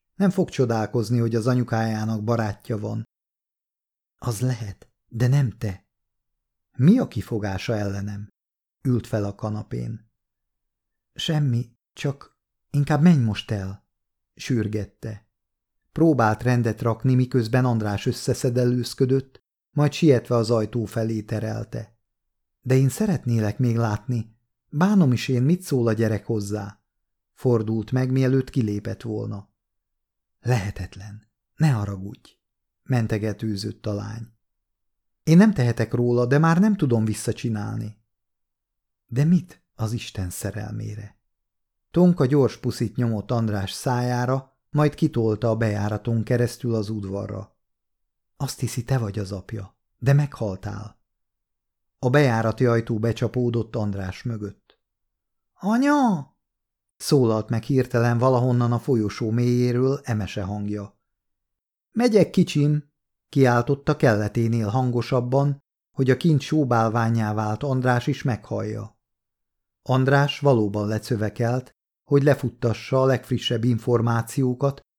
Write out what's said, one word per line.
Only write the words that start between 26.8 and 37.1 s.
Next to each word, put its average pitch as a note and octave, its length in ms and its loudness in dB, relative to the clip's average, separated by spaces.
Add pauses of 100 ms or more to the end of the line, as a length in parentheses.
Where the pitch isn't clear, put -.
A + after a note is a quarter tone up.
Fordult A2 580 -2
meg, B2+ 200 0
mielőtt C3 380 2
kilépett G#2 520 -4
volna. G#2+ 520 -8 (840)
Lehetetlen. G2+ 880 -6 (280)
Ne D#3 160 2
haragudj, G2+ 640 -8 (460)
mentegetőzött G#2+ 1040 -4
a G#2+ 80 -4
lány. G#2+ 400 -10 (920)
Én D#3+ 140 6
nem G#3 160 8
tehetek A#2 400 0
róla, A#2+ 320 2
de C3+ 120 2
már E3 220 4
nem G#3 160 4
tudom A#2 300 2
visszacsinálni. G#2+ 960 -6 (1040)